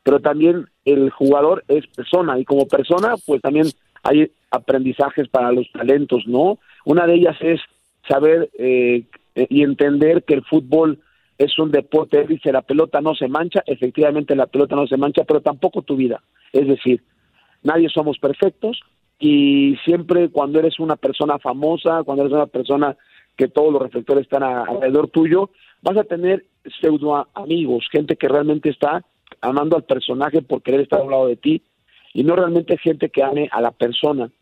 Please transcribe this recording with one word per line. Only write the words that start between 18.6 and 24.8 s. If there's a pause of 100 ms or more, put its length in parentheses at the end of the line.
y
siempre
cuando
eres
una
persona
famosa,
cuando
eres
una
persona (400)
que
todos
los
reflectores
están
a-,
alrededor